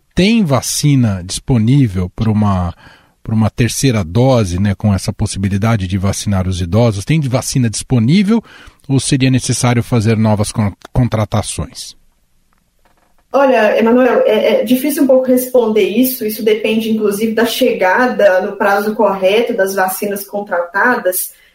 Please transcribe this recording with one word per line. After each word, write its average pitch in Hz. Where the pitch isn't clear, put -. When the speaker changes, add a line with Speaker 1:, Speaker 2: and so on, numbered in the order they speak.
Speaker 1:
tem 214
vacina 123
disponível 110
pra 113
uma, 98
pra 110
uma 110
terceira 113
dose, 101
né, 101
com 107
essa 95
possibilidade 101
de 90
vacinar 98
os 92
idosos? 101
Tem 156
vacina 123
disponível 180
ou 135
seria 131
necessário 120
fazer 113
novas 107
con-, 104
contratações? -
Speaker 2:
Olha, 247
Emanuel, 233
é, 214
é -
difícil 262
um 269
pouco 254
responder 233
isso. 226
Isso 214
depende, 220
inclusive, 220
da 220
chegada 202
no 196
prazo 208
correto 202
das 196
vacinas 196
contratadas. 202